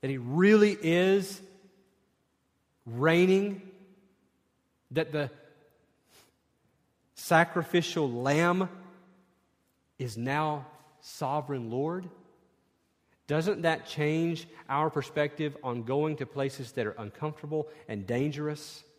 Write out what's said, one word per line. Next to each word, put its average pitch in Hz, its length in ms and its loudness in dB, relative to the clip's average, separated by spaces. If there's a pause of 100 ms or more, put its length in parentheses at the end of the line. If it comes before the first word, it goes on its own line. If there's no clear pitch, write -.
that 135 80 -2
he 135 80 -4
really 196 640 6
is 185 580 2 (1400)
reigning, 180 760 2 (1300)
that 156 220 -4
the 147 180 -4 (1800)
sacrificial 165 960 0
lamb 160 580 2 (1300)
is 117 200 -8
now 143 480 -2 (340)
sovereign 139 720 -6
Lord, 160 400 -4 (1160)
doesn't 165 360 0
that 165 260 0
change 160 580 -2 (220)
our 151 200 0
perspective 147 760 -4
on 123 180 -4
going 147 360 -2
to 135 80 -6
places 135 460 -6
that 117 140 -2
are 107 100 -6
uncomfortable 147 720 -8 (220)
and 101 180 -8
dangerous? 147 800 -4 (140)